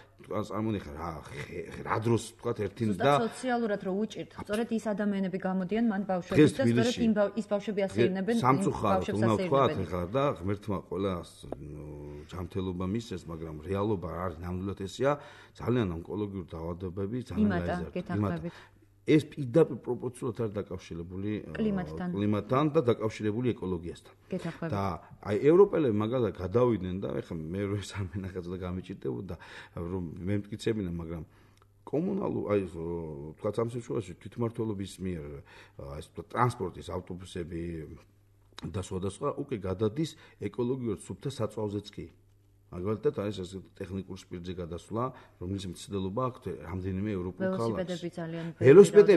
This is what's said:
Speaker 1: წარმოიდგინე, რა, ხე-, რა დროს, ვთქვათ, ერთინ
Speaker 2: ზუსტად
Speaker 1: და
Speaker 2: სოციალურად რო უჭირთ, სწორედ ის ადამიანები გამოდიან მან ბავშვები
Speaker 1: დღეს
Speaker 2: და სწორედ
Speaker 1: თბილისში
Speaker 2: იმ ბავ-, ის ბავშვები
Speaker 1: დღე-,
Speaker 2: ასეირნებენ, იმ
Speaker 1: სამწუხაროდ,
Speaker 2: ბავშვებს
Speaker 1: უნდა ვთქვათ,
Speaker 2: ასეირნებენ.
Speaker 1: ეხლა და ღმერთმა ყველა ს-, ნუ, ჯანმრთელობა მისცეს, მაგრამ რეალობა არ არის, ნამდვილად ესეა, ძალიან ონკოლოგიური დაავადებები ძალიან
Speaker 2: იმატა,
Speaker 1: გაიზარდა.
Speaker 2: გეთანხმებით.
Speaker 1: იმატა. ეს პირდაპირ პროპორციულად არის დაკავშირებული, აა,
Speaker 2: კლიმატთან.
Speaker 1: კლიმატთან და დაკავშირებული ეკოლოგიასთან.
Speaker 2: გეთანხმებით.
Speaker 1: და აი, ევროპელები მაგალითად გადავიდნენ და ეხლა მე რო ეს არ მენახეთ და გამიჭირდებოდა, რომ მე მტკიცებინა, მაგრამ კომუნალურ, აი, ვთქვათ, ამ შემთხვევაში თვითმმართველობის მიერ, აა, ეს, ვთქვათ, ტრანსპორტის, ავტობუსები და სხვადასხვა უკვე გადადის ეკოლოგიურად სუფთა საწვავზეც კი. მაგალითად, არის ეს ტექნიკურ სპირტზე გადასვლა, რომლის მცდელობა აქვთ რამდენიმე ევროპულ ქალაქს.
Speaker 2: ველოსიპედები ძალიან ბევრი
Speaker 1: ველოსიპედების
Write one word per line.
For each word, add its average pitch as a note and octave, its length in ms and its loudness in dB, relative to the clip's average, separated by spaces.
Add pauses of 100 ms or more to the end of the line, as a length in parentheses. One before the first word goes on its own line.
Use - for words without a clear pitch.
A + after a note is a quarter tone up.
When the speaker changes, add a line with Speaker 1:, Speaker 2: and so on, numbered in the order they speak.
(200)
Speaker 1:
წარმოიდგინე, G2+ 720 -4
რა, D#2+ 260 -8
ხე-, - 480 -10 (120)
რა - 200 -2
დროს, A2+ 300 2
ვთქვათ, - 320 -6
ერთინ G#2 280 -2
Speaker 2:
ზუსტად G2+ 180 2
Speaker 1:
და C#3+ 120 8
Speaker 2:
სოციალურად A#3 640 0
რო F#3 120 -2
უჭირთ, G3+ 420 -4
სწორედ A3 340 -2
ის A3+ 160 -2
ადამიანები G3 520 0
გამოდიან F#3+ 480 0
მან G#3 160 2
ბავშვები F3+ 360 0
Speaker 1:
დღეს D3 140 10
Speaker 2:
და - 20 -2
სწორედ A#2 180 4
Speaker 1:
თბილისში A3+ 300 4
Speaker 2:
იმ A3 120 6
ბავ-, G3+ 200 2
ის A3 120 -2
ბავშვები G3+ 360 -2
Speaker 1:
დღე-, F#3+ 40 2
Speaker 2:
ასეირნებენ, F#3+ 500 2
იმ A#3 60 0
Speaker 1:
სამწუხაროდ, B2+ 520 4
Speaker 2:
ბავშვებს F#2+ 240 0
Speaker 1:
უნდა A2 140 4
ვთქვათ, G#2+ 300 4
Speaker 2:
ასეირნებენ. G2+ 240 2
Speaker 1:
ეხლა F2 200 -2
და B2+ 260 0
ღმერთმა G2 480 -2
ყველა F#2+ 400 -2
ს-, - 280 -14
ნუ, D2 400 -10 (340)
ჯანმრთელობა F#2 640 -6
მისცეს, F#2+ 380 -4
მაგრამ D#2+ 340 -10
რეალობა F#2+ 500 -2
არ E2 140 -6
არის, F2+ 160 -4
ნამდვილად F2+ 420 -6
ესეა, A2+ 320 0 (380)
ძალიან A#2 420 0
ონკოლოგიური F#2+ 560 -6
დაავადებები F2+ 720 -6
ძალიან - 220 -2
Speaker 2:
იმატა, F3 240 2
Speaker 1:
გაიზარდა. E2 260 -4
Speaker 2:
გეთანხმებით. F#2+ 640 -2
Speaker 1:
იმატა. - 160 -20 (380)
ეს D3+ 180 6
პირდაპირ C3+ 520 2
პროპორციულად A#2+ 600 -6
არის A2 160 -2
დაკავშირებული, F#2 840 -6
აა, - 160 -10
Speaker 2:
კლიმატთან. F3+ 560 -2
Speaker 1:
კლიმატთან G#2 580 2
და D3+ 140 2
დაკავშირებული A2 680 2
ეკოლოგიასთან. F2 640 -4 (120)
Speaker 2:
გეთანხმებით. E3+ 460 -6
Speaker 1:
და G2+ 120 0 (340)
აი, G#2 220 -2
ევროპელები E3 580 8
მაგალითად A2 380 2
გადავიდნენ F#2 640 2
და E2 140 -4
ეხლა D#2 240 -6
მე E2 260 -4
რო G2+ 140 -2
ეს G2 160 -6
არ G2 140 -4
მენახეთ F#2 400 -6
და F2+ 120 -6
გამიჭირდებოდა, F#2 800 -6 (360)
რომ F2+ 320 -4 (100)
მე F2+ 220 -2
მტკიცებინა, G#2 580 -2
მაგრამ E2 300 -6 (560)
კომუნალურ, F3+ 680 -2
აი, G2+ 160 2 (640)
ვთქვათ, G#2 300 -4
ამ A#2 120 2
შემთხვევაში A#2 440 -6
თვითმმართველობის A2 840 -4
მიერ, E2+ 300 -4 (460)
აა, C#2 240 -12
ეს, D#2 120 -10
ვთქვათ, - 200 -12
ტრანსპორტის, G2+ 600 0
ავტობუსები F2 760 -6 (1000)
და F#2 220 -6
სხვადასხვა F#2+ 520 -4
უკვე C#3 240 -6
გადადის G#2 540 -2 (240)
ეკოლოგიურად A#2+ 640 -2
სუფთა G#2+ 300 -8
საწვავზეც G#2 580 -4
კი. E2+ 180 -12 (640)
მაგალითად, G2+ 460 -2
არის G2+ 200 -2
ეს F2+ 140 -8 (200)
ტექნიკურ F#2+ 440 -8
სპირტზე F2+ 400 -8
გადასვლა, F2 480 -6 (300)
რომლის F#2+ 320 -6
მცდელობა F#2+ 580 -4
აქვთ A#2+ 220 -6 (120)
რამდენიმე F#2+ 540 -4
ევროპულ F#2 340 -4
ქალაქს. F#3+ 200 0
Speaker 2:
ველოსიპედები F3 440 -4
ძალიან E3 380 -8
ბევრი D#3+ 160 -4
Speaker 1:
ველოსიპედების G3 540 12